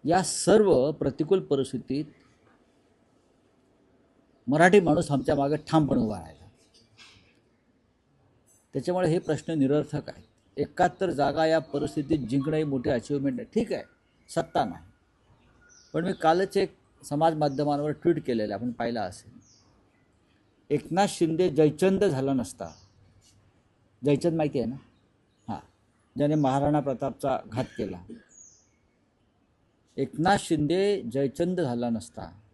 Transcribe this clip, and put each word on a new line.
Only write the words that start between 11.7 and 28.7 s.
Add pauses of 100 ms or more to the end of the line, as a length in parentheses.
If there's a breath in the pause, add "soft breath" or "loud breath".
जिंकणं
ही
मोठी
अचिव्हमेंट
आहे.
ठीक
आहे, (480)
सत्ता
नाही, (1080)
पण
मी
कालच
एक (260)
समाज
माध्यमांवर
ट्विट
केलेलं
आहे,
आपण
पाहिलं
असेल. (1400)
एकनाथ
शिंदे
जयचंद
झाला
नसता, (1300)
जयचंद
माहिती
आहे
ना? (720)
हां, (560)
ज्याने
महाराणा
प्रतापचा
घात (120)
केला. (1900)